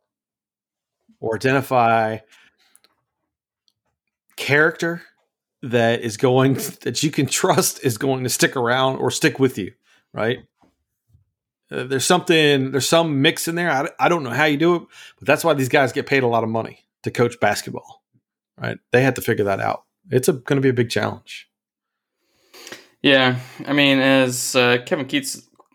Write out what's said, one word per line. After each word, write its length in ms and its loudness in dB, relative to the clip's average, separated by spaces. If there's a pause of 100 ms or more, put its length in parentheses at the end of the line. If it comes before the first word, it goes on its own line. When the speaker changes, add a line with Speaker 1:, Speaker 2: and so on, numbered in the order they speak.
(1200)
Speaker 1:
Or 180 -4
identify 840 0 (2250)
character 680 0 (600)
that 400 0
is 160 -8
going, 360 2
<laughs> 280 -8
that 200 -6
you 80 -2
can 160 -2
trust 560 0
is 140 -2
going 280 -4
to 40 -4
stick 280 0
around 420 0
or 120 -2
stick 280 -2
with 180 2
you, 160 -8 (400)
right? 280 -4 (1300)
Uh, 140 -6
there's 200 -2
something, 680 2
there's 160 -2
some 340 2
mix 260 0
in 60 -6
there. 160 -2
I, 180 -2 (100)
I 120 2
don't 120 0
know 80 -8
how 140 0
you 140 2
do 160 4
it, 80 -2 (360)
but 80 -14
that's 180 2
why 100 4
these 160 0
guys 220 2
get 140 -6
paid 180 2
a 40 0
lot 160 0
of 60 -4
money 360 -8 (180)
to 60 -6
coach 300 -2
basketball, 640 -4 (580)
right? 180 -8 (140)
They 100 4
had 140 0
to 60 -8
figure 240 -2
that 140 -2
out. 240 -4 (260)
It's 180 2
a, 60 2
gonna 260 -2
be 80 2
a 60 2
big 160 -2
challenge. 560 -6 (1600)
Speaker 2:
Yeah. 360 4 (260)
I 100 -6
mean, 260 4
as, 560 2
uh, 280 4
Kevin 220 -4
Keats 400 -6 (280)